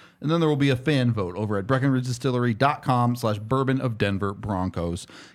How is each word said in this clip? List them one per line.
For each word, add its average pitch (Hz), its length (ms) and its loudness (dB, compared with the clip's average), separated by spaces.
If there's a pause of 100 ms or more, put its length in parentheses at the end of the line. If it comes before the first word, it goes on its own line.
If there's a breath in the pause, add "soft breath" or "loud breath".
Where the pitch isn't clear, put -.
(200 loud breath)
and 143 100 -2
then 170 80 2
there 160 120 4
will 147 40 2
be 139 140 2
a 127 80 2
fan 123 360 2
vote 92 220 -2
over 104 220 -2
at 98 100 -4
Breckenridge 131 400 2
Distillery 123 460 0
dot 139 300 0
com 120 340 2
slash 107 220 0
Bourbon 131 420 0
of 120 160 -2
Denver 101 380 0
Broncos. 90 720 -4 (280 loud breath)